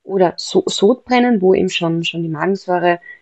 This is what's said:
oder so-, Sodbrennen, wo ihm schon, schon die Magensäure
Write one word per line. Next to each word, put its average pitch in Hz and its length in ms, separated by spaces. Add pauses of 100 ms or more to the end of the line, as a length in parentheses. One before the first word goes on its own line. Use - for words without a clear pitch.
oder 185 320
so-, - 300
Sodbrennen, 240 760
wo 185 100
ihm 185 160
schon, 165 360
schon 165 180
die 165 60
Magensäure 175 720 (200)